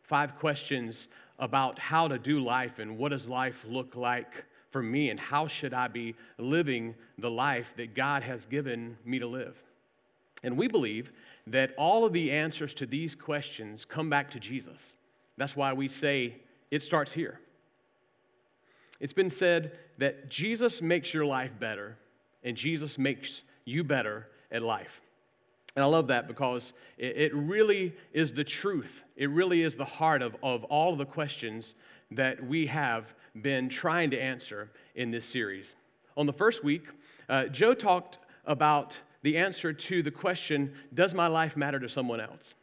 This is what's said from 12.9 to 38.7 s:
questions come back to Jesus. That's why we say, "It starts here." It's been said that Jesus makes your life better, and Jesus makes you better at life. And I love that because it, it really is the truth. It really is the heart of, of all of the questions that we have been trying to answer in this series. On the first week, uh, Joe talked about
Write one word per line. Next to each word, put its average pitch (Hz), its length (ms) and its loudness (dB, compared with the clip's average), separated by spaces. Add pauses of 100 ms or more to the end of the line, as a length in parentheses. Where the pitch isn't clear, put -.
questions 110 720 -8
come 160 240 -4
back 143 220 2
to - 80 -12
Jesus. - 560 -12 (420)
That's 139 180 -4
why 139 180 0
we 139 140 -2
say, 135 500 0 (340)
"It 147 100 0
starts 147 300 0
here." 160 280 -6 (1600)
It's 143 120 -6
been 190 160 4
said 170 420 4 (280)
that 135 300 0
Jesus 226 520 0
makes 165 320 0
your 156 100 2
life 131 340 0
better, 107 400 -6 (460)
and 120 140 -4
Jesus 147 400 -4
makes - 480 -2 (180)
you 135 180 -2
better 113 460 -2 (240)
at 117 100 -2
life. 107 380 -4 (800)
And 139 60 6
I 139 40 6
love 156 200 6
that 123 200 2
because 123 460 -2 (240)
it, 127 180 -4
it 151 180 2
really 190 640 4 (160)
is 151 220 0
the 139 100 -2
truth. 165 640 -4 (100)
It 139 140 -2
really 175 320 4
is 160 160 2
the 135 80 -2
heart 156 360 2
of, 117 220 -4
of 123 220 0
all 156 260 2
of 160 60 -2
the 139 80 -2
questions 120 680 -6 (360)
that 131 340 -2
we 151 220 0
have 123 460 -2 (280)
been 127 280 0
trying 165 420 0
to 127 100 -2
answer 117 480 -6 (260)
in 123 160 -2
this 113 140 -4
series. 101 500 -6 (420)
On 147 80 2
the 147 80 2
first 220 320 2
week, 147 200 2 (440)
uh, 131 160 4
Joe 156 280 6
talked 190 440 2 (260)
about 147 560 2 (220)